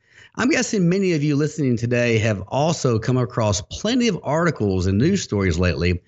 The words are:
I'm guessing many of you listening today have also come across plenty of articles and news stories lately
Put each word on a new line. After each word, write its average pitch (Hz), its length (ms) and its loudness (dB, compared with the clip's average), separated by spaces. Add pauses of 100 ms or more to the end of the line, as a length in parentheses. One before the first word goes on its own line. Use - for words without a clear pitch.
(360)
I'm 226 120 0
guessing 233 400 0
many 185 240 0
of 156 100 0
you 147 140 0
listening 143 400 0
today 120 400 0
have 107 320 0
also 135 500 0
come 127 200 0
across 110 420 0 (100)
plenty 240 380 0
of 180 140 -2
articles 110 640 0
and 95 100 2
news 175 260 2
stories 95 360 0
lately 87 500 0